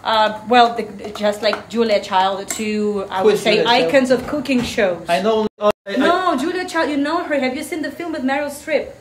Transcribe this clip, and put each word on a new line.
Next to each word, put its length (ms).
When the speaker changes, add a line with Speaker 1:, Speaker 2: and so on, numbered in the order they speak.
Speaker 1:
Uh, 440
well, 280
the, 80
just 240
like 280
Julia 340
Child, 460
two, 600
I 100
Speaker 2:
Who 60
Speaker 1:
would 80
Speaker 2:
is 80
Speaker 1:
say, 160
Speaker 2:
Julia 100
Child? 200
Speaker 1:
icons 240
of 160
cooking 340
shows. 480
Speaker 2:
I 140
know. 240
Uh, 140
I, 60
I 40
Speaker 1:
No, 400
Julia 320
Child, 220
you 60
know 260
her. 160
Have 160
you 80
seen 180
the 100
film 200
with 100
Meryl 300
Streep? 500